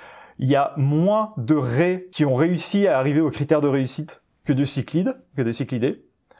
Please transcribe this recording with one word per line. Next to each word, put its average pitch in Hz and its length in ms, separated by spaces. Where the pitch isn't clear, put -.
il 127 80
y 139 80
a 139 200
moins 175 600
de 127 180
raies 156 560
qui 151 140
ont 139 100
réussi 175 540
à 147 100
arriver 139 220
aux 151 100
critères 147 300
de 143 80
réussite 135 560
que 151 80
de 135 120
cyclides, 170 520
que 139 60
de 117 100
cyclidés. 127 520